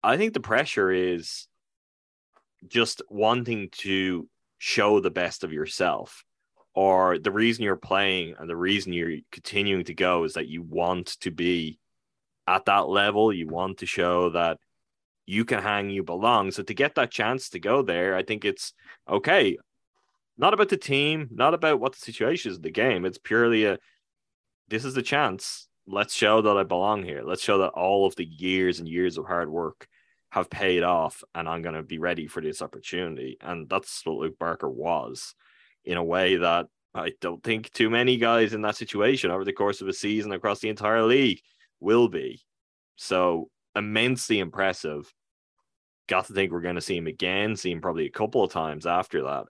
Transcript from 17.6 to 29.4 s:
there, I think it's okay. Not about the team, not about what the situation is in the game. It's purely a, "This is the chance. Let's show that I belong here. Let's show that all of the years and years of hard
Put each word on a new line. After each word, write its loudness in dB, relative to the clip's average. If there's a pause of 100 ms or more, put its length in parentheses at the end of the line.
there, 0
I 0
think -6
it's -4 (360)
okay. 2 (800)
Not 4
about 4
the 2
team, -2
not 4
about 2
what -2
the -20
situation -2
is -8
in -16
the -6
game. 2
It's -4
purely 2
a, 2 (880)
"This -4
is -6
the 0
chance. -2 (180)
Let's -2
show 6
that 6
I 4
belong 0
here. -8
Let's -4
show 2
that 2
all 2
of 0
the -6
years 0
and -10
years 0
of -8
hard -4